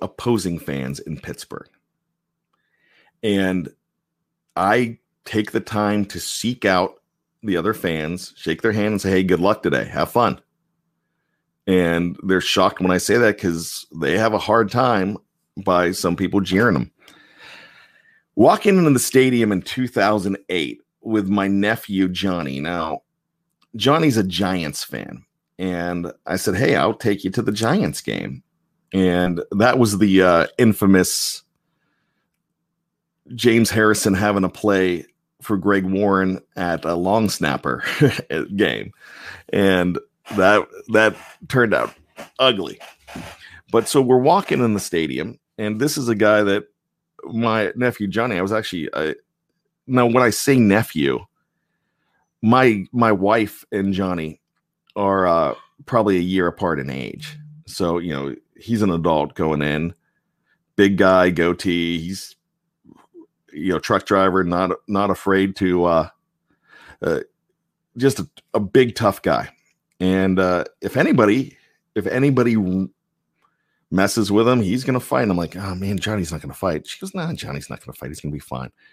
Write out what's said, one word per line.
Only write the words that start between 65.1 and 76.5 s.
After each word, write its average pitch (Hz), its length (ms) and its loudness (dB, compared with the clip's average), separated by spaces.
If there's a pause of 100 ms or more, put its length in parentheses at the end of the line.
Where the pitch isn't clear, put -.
afraid 95 460 0
to, 90 280 2
uh, 82 240 2 (920)
uh, - 180 -2 (760)
just 127 240 0
a, 71 80 -10 (240)
a 107 80 0
big, 113 340 4
tough 104 280 0
guy. 67 260 0 (500)
And, 95 400 2
uh, 90 260 0 (160)
if - 160 -6
anybody, 131 600 2 (380)
if 98 120 -4
anybody 123 500 2
r-, 95 320 -2 (1040)
messes 98 420 0
with 113 160 4
him, 127 120 2
he's 110 220 -2
gonna 127 160 -2
fight. 131 240 -2
And 110 80 0
I'm 90 80 0
like, 85 160 -6
"Oh, 95 220 -10
man, 98 220 -4
Johnny's 92 340 -4
not 78 80 -8
gonna 69 120 -14